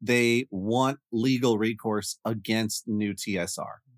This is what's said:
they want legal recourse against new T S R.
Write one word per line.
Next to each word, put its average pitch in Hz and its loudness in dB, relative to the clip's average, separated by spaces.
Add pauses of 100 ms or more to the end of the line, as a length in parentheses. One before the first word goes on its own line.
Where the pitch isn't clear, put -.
they 120 2
want 120 0 (140)
legal 120 2
recourse 110 -2
against 110 -2
new 104 -2
T 95 -4
S 85 -4
R. - -10 (160)